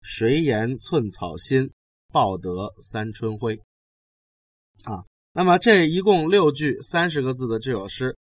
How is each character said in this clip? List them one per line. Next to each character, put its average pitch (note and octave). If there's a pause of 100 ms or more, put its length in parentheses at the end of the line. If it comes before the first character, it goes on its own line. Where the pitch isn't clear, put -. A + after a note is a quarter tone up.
谁 B2+
言 A#2+
寸 C3+
草 E2
心， C3 (420)
报 G#2
得 F2+
三 A2
春 A2
晖。” A2 (1200)
啊， G2+ (280)
那 F3
么 F3+
这 F#3
一 E3+
共 F3+
六 F#3
句 C#3
三 E3+
十 D3
个 C3
字 B2+
的 A2+
这 B2+
首 G2+
诗， B2+ (200)